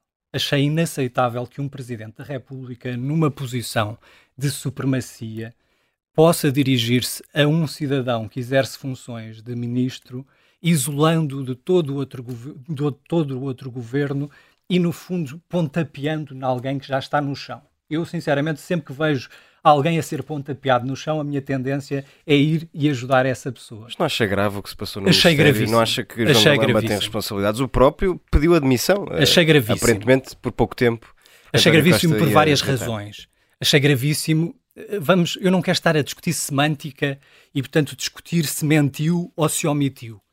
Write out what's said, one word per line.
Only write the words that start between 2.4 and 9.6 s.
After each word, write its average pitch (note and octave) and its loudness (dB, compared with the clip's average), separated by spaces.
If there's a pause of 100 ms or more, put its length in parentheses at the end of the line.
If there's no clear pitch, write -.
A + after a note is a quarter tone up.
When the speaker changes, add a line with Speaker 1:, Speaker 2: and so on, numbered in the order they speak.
Speaker 1:
numa D3 0
posição A#2 -4 (400)
de C#3 -2
supremacia, A#2+ -6 (600)
possa D#3+ 4
dirigir-se B2 0 (100)
a D3 2
um D#3+ 0
cidadão B2+ -4
que C3+ -12
exerce C3 -2
funções A2+ -12
de A#2+ -12
ministro, B2 -6 (360)